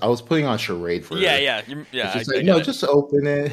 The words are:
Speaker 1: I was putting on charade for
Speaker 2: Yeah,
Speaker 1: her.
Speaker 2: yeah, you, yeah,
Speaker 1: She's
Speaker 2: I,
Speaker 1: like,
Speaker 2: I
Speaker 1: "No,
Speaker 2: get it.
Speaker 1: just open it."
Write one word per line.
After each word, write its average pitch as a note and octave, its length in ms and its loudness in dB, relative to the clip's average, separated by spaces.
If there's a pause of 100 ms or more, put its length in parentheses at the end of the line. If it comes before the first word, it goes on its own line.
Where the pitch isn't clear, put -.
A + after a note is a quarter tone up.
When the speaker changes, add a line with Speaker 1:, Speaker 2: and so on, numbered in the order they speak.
Speaker 1:
I G2+ 60 2
was A#2 140 2
putting D#3 240 0
on A#2+ 120 0
charade F2 480 -4
for D#3+ 120 -8
Speaker 2:
Yeah, F3 200 2
Speaker 1:
her. C#3 40 2
Speaker 2:
yeah, B2 260 0
you, C#3+ 240 -12
yeah, A2+ 200 -4
Speaker 1:
She's A2+ 180 -4
Speaker 2:
I, C3+ 40 -2
Speaker 1:
like, C3 80 0
Speaker 2:
I D#3 40 -2
Speaker 1:
"No, F#3+ 80 6
Speaker 2:
get E3 80 4
it. - 40 -6
Speaker 1:
just C4 180 -4
open C#3+ 440 2
it." C#3+ 260 -2